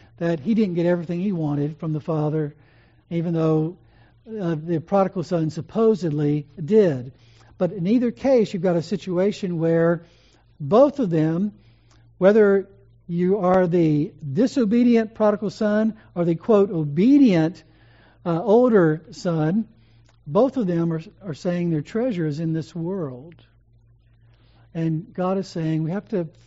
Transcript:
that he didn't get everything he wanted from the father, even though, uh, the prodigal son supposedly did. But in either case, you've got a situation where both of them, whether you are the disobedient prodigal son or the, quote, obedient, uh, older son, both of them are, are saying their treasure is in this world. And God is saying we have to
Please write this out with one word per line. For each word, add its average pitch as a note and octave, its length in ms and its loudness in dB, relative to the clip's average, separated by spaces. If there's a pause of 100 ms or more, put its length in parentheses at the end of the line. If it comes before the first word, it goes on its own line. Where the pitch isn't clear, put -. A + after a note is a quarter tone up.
(180)
that E3+ 220 -2
he E3+ 140 -2
didn't G3 220 0
get E3+ 100 0
everything F3 340 -2
he G3+ 120 -2
wanted D3+ 480 -4
from D#3+ 140 -4
the D3+ 60 -4
father, D3+ 560 -4 (540)
even E3+ 240 -4
though, D#3+ 460 0 (480)
uh, G3 280 -6
the D#3+ 240 -4
prodigal F#3+ 440 -2
son D#3+ 260 -2
supposedly D3+ 960 -2 (180)
did. D3 480 2 (460)
But F#3 160 -2
in F3+ 140 -6
either A#3 240 0
case, A#3+ 420 0
you've F#3 80 -6
got F3+ 140 0
a D#3+ 80 -2
situation F#3 760 -4
where E3 480 2 (540)
both G#3+ 400 4
of G#3+ 100 -2
them, E3 440 0 (640)
whether G3 500 4 (380)
you F3+ 320 0
are F#3 260 2
the D#3+ 480 0 (180)
disobedient A3+ 840 2
prodigal G#3 340 0
son G#3+ 480 -2 (160)
or F3 100 -2
the, E3+ 120 0
quote, G3+ 340 2
obedient, F3 920 2 (600)
uh, E3+ 200 -4
older G#3 640 4
son, E3+ 580 -2 (600)
both A3 300 2
of G#3+ 100 0
them E3+ 260 -2
are, D#3+ 80 -6 (220)
are F#3 100 -10
saying F3 380 -4
their D3+ 100 -2
treasure G3+ 460 -4
is D3 120 -6
in D#3+ 140 -4
this D#3+ 220 -8
world. E3 580 -8 (1400)
And E3 400 -4
God F#3 240 -2
is F#3+ 100 -6
saying D#3+ 360 -4
we D#3 80 -4
have G3+ 180 -8
to F3 200 -4 (180)